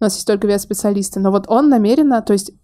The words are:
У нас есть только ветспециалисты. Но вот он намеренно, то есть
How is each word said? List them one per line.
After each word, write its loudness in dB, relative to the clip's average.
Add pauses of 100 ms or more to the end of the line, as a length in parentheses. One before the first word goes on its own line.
У -2
нас 0
есть -12
только 0
ветспециалисты. -2
Но 2
вот -2
он 2
намеренно, 2
то 0
есть -4 (120)